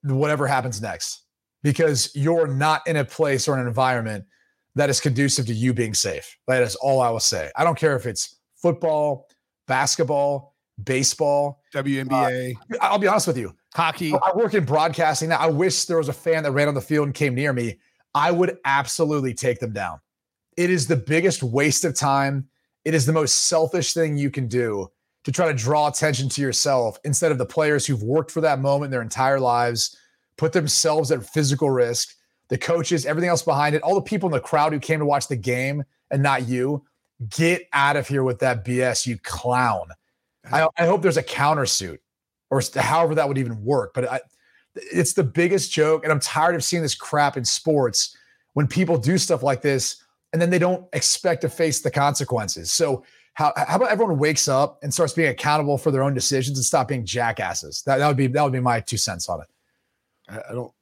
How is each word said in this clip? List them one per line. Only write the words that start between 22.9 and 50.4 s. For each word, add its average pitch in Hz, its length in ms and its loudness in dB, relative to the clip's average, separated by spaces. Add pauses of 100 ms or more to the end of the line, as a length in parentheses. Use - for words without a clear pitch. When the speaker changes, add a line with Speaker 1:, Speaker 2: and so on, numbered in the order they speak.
Speaker 1:
is 143 120 2
the 156 80 2
most 156 340 2
selfish 165 460 0
thing 156 240 0
you 143 120 0
can 131 180 -4
do 107 440 -2 (320)
to 143 80 -4
try 170 160 2
to 151 60 0
draw 147 340 2
attention 139 400 0
to 143 140 -4
yourself 127 640 0
instead 151 260 0
of 139 60 0
the 123 80 -2
players 151 400 0
who've 123 180 -2
worked 147 280 -2
for 160 100 -2
that 147 180 2
moment 139 320 0
their 123 120 -2
entire 131 360 2
lives, 120 560 0 (400)
put 160 160 0
themselves 156 600 2
at 127 120 0
physical 143 460 0
risk, 120 460 0 (340)
the - 80 -2
coaches, 170 480 0
everything 160 240 0
else 170 140 2
behind 147 320 2
it, 147 80 0
all 175 120 2
the 196 60 2
people 196 260 -2
in 160 60 0
the 127 80 0
crowd 151 320 2
who 147 60 -4
came 160 200 -2
to 151 60 0
watch 143 220 0
the 139 80 -4
game 127 480 -2 (260)
and 139 140 0
not 131 260 2
you. 131 340 -2 (460)
Get 170 420 0
out 143 260 4
of 135 100 -2
here 139 160 0
with 127 160 -2
that 120 260 0
B 123 160 0
S, 123 260 0
you 117 120 -4
clown. 120 680 -2 (640)
I, 160 240 4
I 170 120 2
hope 185 160 2
there's 165 140 2
a 143 60 0
countersuit 135 760 -2 (500)
or 135 80 2
s-, - 160 -2
however 151 400 2
that 147 140 2
would 139 100 -2
even 117 260 -4
work. 123 300 0
But 123 180 -4
I, 131 100 -4 (520)
it's - 400 -2
the 185 100 2
biggest 170 480 0
joke, 156 320 2
and 156 80 0
I'm 147 80 2
tired 170 360 0
of 147 80 -4
seeing 175 180 -2
this 147 140 -2
crap 147 420 0
in 120 80 -6
sports - 720 0 (360)
when 147 120 2
people 165 320 0
do 151 220 2
stuff 156 240 0
like 135 180 0
this 139 420 0 (300)
and 165 80 0